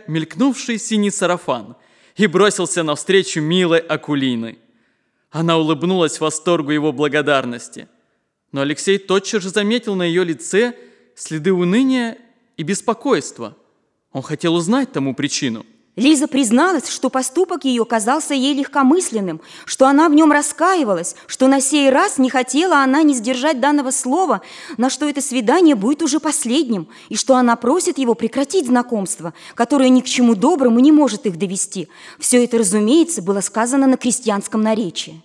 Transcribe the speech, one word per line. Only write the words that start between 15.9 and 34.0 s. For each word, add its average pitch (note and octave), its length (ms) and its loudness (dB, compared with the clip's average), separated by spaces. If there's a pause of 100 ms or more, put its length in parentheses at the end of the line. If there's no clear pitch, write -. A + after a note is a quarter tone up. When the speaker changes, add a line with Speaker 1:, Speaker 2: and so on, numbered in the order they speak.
Speaker 2:
Лиза C#4 320 2
призналась, C#4 600 0
что - 220 -4
поступок D#4+ 540 -2
ее A#3+ 200 0
казался B3 480 -2
ей C#4 220 0
легкомысленным, C4 840 0 (240)
что - 200 2
она C#4+ 240 4
в D4 60 4
нем D#4 160 6
раскаивалась, D4 840 0 (120)
что - 200 0
на C4+ 140 4
сей C#4 300 2
раз F4+ 260 2
не C4 140 2
хотела C#4+ 480 0
она C4+ 240 2
не D4 100 4
сдержать B3+ 460 -2
данного C#4 320 0
слова, B3+ 500 -2 (360)
на B3 120 0
что D4 180 -4
это C#4+ 140 -4
свидание C4+ 540 2
будет A3+ 260 -2
уже D4+ 180 0
последним, B3 680 -2 (220)
и A3 60 -8
что B3+ 200 2
она B3 200 4
просит C#4 440 -2
его A#3+ 160 0
прекратить C#4 500 -2
знакомство, A#3 680 -2 (180)
которое B3+ 360 2
ни B3+ 120 6
к B3 40 -4
чему A#3+ 280 2
доброму B3 460 2
не C#4 120 6
может C4 360 2
их F3 100 -4
довести. F#3 500 -6 (300)
Все B3 260 2
это, A#3 140 0
разумеется, A3 640 2
было G3 200 -2
сказано A#3+ 440 0
на C4 120 4
крестьянском G#3+ 640 -2